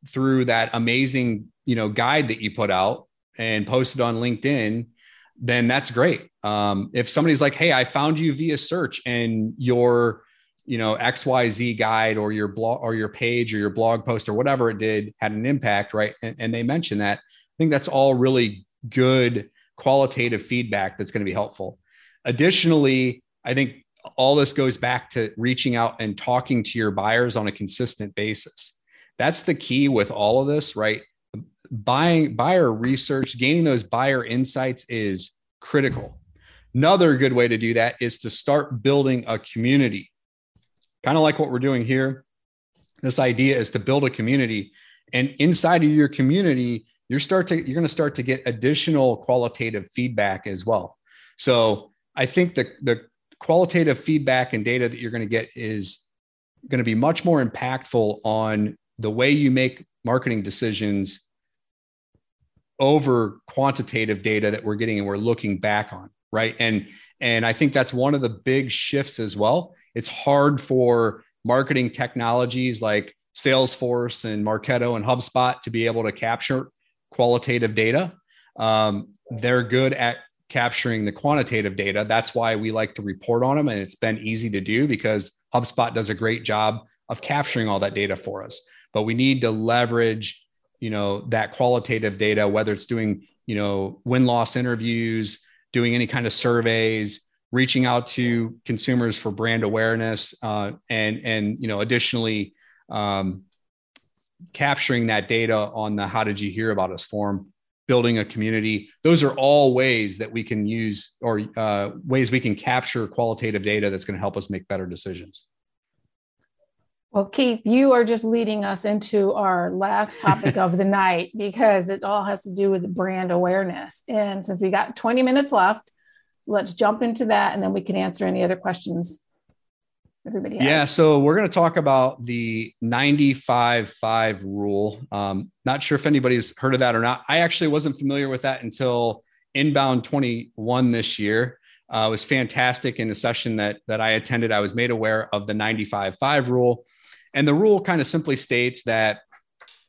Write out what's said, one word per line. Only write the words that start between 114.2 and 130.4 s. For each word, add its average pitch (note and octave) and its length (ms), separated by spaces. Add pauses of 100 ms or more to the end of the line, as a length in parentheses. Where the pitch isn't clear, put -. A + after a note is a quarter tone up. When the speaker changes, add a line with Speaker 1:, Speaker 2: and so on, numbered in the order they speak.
Speaker 1:
us G2 140
make F#2 180
better F#2+ 180
decisions. F2+ 580 (1700)
Speaker 2:
Well, G3+ 160
Keith, A#3+ 380
you C4 280
are A#3+ 120
just A3+ 200
leading A3 400
us G3 200
into G#3 500
our F#3 360
last G3+ 480
topic F#3+ 380
Speaker 1:
<laughs> - 0
Speaker 2:
of F#3 200
the G3 80
night, F#3+ 520
because G3+ 520
it F#3+ 140
all G3+ 220
has G3 180
to G3+ 80
do G3 200
with F#3 220
brand F#3 380
awareness. F3+ 800
And G3+ 360
since F#3 160
we F#3+ 100
got G3+ 260
twenty A#3+ 260
minutes C#4 300
left, G#3+ 380 (560)
let's F#3+ 280
jump A3 280
into A#3 240
that, G3+ 280
and G3+ 80
then F#3+ 100
we G3 80
can F#3 160
answer F#3 300
any F#3 160
other F3+ 140
questions F3 640 (1040)
everybody G#3+ 300